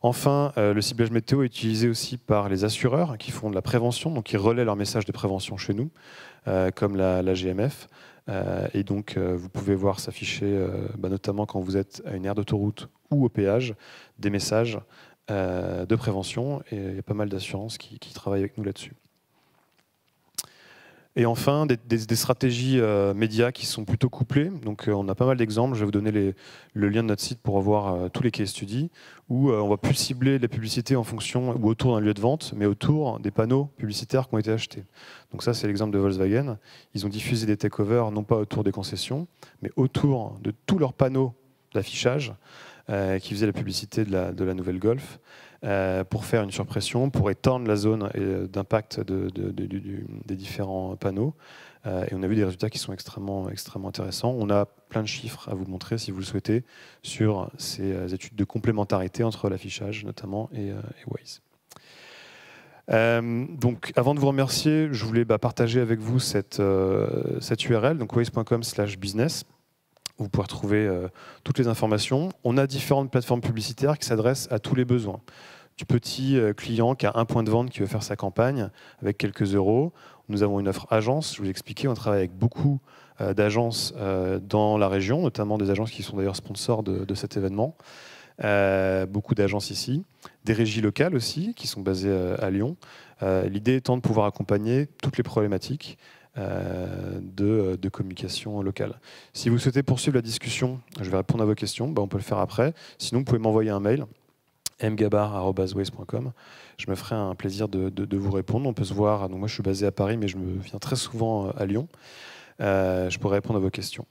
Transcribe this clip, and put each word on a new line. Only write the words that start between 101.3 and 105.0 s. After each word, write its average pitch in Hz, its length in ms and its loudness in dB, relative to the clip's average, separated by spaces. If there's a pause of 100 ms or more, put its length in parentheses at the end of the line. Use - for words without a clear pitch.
à - 20 4
vos 104 100 4
questions, - 340 -6
bah, 151 120 -2
on 101 60 -2
peut 101 100 -4
le 98 60 -2
faire 101 160 -2
après. 117 340 0 (240)
Sinon, - 220 -2
vous 135 60 -2
pouvez 123 140 2
m'envoyer 110 300 4
un 98 120 -2
mail, 123 240 2 (760)
m 110 160 0
gabar 104 400 2